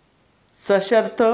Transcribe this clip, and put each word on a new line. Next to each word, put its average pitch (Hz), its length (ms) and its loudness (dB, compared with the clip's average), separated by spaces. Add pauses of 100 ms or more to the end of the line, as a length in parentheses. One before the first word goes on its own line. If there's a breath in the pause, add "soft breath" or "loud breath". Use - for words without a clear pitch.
(560)
सशर्त 214 680 0 (120)